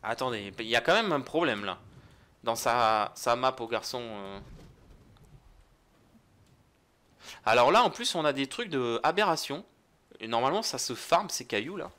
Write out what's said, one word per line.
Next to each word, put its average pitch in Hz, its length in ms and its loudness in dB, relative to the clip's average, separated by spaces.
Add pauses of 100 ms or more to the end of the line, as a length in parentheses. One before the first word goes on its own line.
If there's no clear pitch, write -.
Attendez, 110 560 -4
il 113 80 -6
y 117 80 2
a 117 60 6
quand 165 120 4
même 214 180 2
un 143 100 0
problème 127 440 -2
là. 92 140 -6 (640)
Dans 113 120 0
sa, 110 600 2
sa 120 200 0
map 131 240 0
au 117 80 -6
garçon. 113 340 -4
euh. 101 380 -10 (3000)
Alors 120 260 6
là, 226 120 8
en 202 60 4
plus, - 260 -4
on 165 80 -2
a 147 80 2
des 135 160 -2
trucs 226 220 -8
de 123 340 -2
aberration. 170 600 0 (540)
Et 110 80 -10
normalement, 131 360 2
ça - 140 -4
se 123 180 -4
farm, 175 340 0
ces - 160 -6
cailloux 110 320 -4
là. - 220 -12